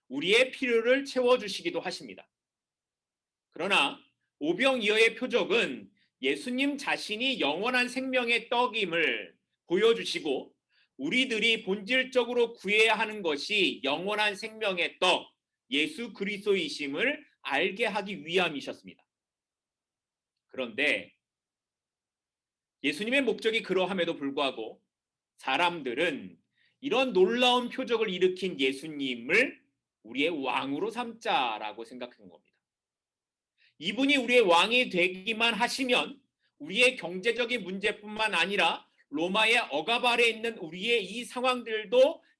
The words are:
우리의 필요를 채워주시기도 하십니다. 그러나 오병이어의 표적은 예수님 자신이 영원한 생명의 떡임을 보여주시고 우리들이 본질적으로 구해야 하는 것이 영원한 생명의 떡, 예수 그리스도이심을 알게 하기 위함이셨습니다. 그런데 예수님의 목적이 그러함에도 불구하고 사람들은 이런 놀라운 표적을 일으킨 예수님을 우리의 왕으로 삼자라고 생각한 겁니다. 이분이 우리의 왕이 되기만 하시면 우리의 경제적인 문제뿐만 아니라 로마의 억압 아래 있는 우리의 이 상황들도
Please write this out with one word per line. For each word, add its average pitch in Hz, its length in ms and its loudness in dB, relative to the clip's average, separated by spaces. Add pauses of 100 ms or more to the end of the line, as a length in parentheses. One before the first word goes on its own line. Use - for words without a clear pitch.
우리의 202 460 2
필요를 247 520 2
채워주시기도 202 760 0
하십니다. 135 500 -10 (1200)
그러나 165 480 0 (400)
오병이어의 220 760 4
표적은 180 760 0 (320)
예수님 247 560 -2
자신이 214 600 -2
영원한 233 480 0
생명의 247 600 -2
떡임을 165 840 0 (320)
보여주시고 175 880 0 (440)
우리들이 226 680 0
본질적으로 240 880 0
구해야 220 420 2
하는 214 280 -2
것이 160 600 0
영원한 196 540 -2
생명의 208 640 -4
떡, 170 280 2 (420)
예수 156 420 -2
그리스도이심을 196 1120 -2 (140)
알게 190 460 -2
하기 196 380 -6
위함이셨습니다. 151 760 -4 (1400)
그런데 120 680 -4 (1700)
예수님의 214 380 0
목적이 220 420 0
그러함에도 180 500 0
불구하고 139 680 -4 (580)
사람들은 139 1000 -2 (440)
이런 247 300 0
놀라운 240 560 4
표적을 226 420 -2
일으킨 180 500 0
예수님을 139 1000 0 (440)
우리의 127 240 -2
왕으로 139 600 -4
삼자라고 127 960 -2
생각한 123 440 -14
겁니다. - 240 -20 (1300)
이분이 269 340 2
우리의 247 260 4
왕이 196 480 4
되기만 190 640 0
하시면 233 640 0 (420)
우리의 247 380 2
경제적인 220 680 -2
문제뿐만 208 680 -4
아니라 185 560 0 (200)
로마의 202 500 2 (120)
억압 226 340 0
아래 240 240 4
있는 226 300 -4
우리의 202 460 -2
이 220 200 -10
상황들도 247 960 2 (180)